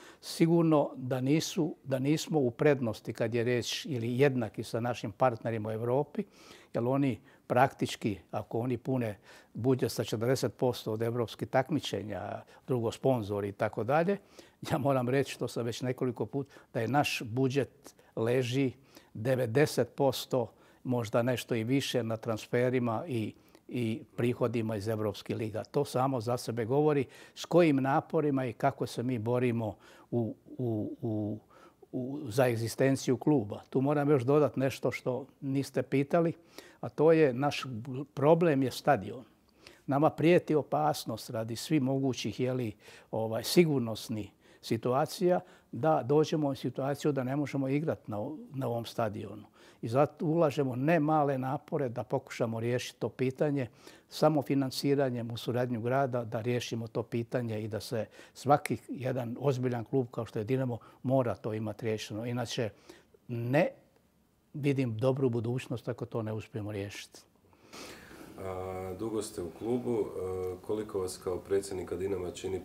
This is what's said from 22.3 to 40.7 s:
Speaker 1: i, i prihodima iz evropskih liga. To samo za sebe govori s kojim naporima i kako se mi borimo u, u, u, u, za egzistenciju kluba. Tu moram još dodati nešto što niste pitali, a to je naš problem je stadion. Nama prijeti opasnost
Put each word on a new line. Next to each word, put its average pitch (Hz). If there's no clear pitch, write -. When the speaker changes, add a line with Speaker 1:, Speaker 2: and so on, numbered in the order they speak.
Speaker 1:
i, 113
i 117
prihodima 117
iz 101
evropskih 107
liga. 107
To 143
samo 131
za 120
sebe 117
govori 143
s -
kojim 160
naporima 139
i 117
kako 139
se -
mi 127
borimo 117
u, 117
u, 117
u, 110
u, 135
za 127
egzistenciju 123
kluba. 107
Tu 131
moram 143
još 139
dodati 139
nešto 131
što 127
niste 135
pitali, 156
a 120
to 156
je 156
naš 139
problem 151
je 120
stadion. 117
Nama 143
prijeti 160
opasnost 143